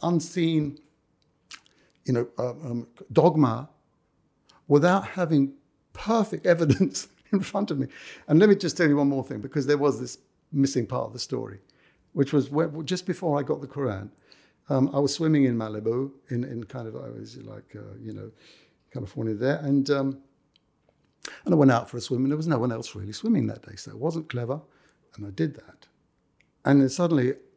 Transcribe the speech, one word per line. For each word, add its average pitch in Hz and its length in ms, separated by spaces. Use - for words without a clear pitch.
unseen, 165 760
you 131 80
know, 117 160
uh, 123 120
um, 120 360
dogma 143 560
without 175 360
having 156 500
perfect 208 540
<laughs> 180 80
evidence 165 540
in 196 80
front 202 320
of 147 80
me. 123 80
And 147 100
let 208 100
me 202 60
just 185 220
tell 170 120
you 147 80
one 143 120
more 135 160
thing, 113 160
because 131 260
there 143 120
was 135 220
this 123 180
missing 135 340
part 123 200
of 113 60
the 120 60
story, 110 400
which 139 200
was 143 180
where, 160 180
just 180 220
before 156 340
I - 20
got 147 180
the 135 60
Quran, 107 440
um, 139 260
I 139 60
was 143 120
swimming 156 320
in 120 120
Malibu 113 560
in, 120 140
in 120 200
kind 123 220
of, 110 80
I 127 160
was 110 280
like, 107 360
uh, 104 260
you 110 120
know, 104 180
California 113 420
there. 127 220
And, 143 340
um, 135 280
and 180 100
I - 20
went 143 140
out 117 180
for - 80
a 120 40
swim, 127 220
and 135 80
there 151 60
was 156 120
no 143 100
one 120 140
else 113 220
really 101 180
swimming 185 340
that 107 200
day. 98 100
So - 140
it 104 80
wasn't 160 300
clever, 120 320
and 104 100
I 101 40
did 147 240
that. - 320
And 139 160
then 135 80
suddenly, 139 460